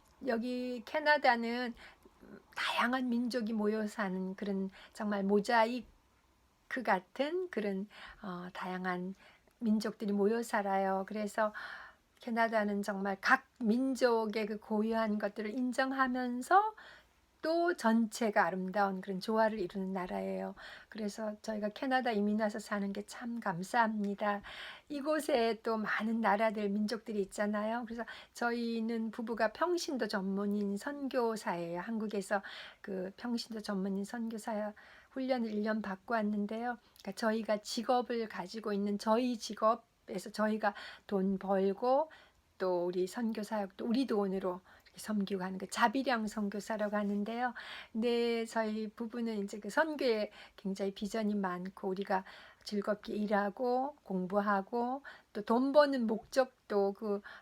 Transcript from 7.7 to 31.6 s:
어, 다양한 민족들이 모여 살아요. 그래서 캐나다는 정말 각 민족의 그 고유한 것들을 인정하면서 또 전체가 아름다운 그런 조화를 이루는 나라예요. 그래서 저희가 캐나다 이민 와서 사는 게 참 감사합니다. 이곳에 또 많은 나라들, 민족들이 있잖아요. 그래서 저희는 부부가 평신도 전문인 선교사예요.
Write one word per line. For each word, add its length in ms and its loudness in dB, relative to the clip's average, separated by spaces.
어, 300 -8
다양한 640 -4
민족들이 540 0
모여 300 4
살아요. 640 2
그래서 460 -2
캐나다는 600 2
정말 380 -2
각 240 6
민족의 880 2
그 120 -6
고유한 600 0
것들을 320 -4
인정하면서 1200 2
또 340 2
전체가 720 4
아름다운 560 0
그런 180 -4
조화를 400 2
이루는 320 -4
나라예요. 600 -4
그래서 540 -6
저희가 260 -4
캐나다 440 0
이민 280 2
와서 180 0
사는 360 -4
게 120 -6
참 340 -8
감사합니다. 1000 0
이곳에 760 2
또 140 0
많은 460 0
나라들, 480 2
민족들이 500 0
있잖아요. 640 -2
그래서 220 -8
저희는 800 -2
부부가 420 -2
평신도 560 -2
전문인 680 -2
선교사예요. 1040 -4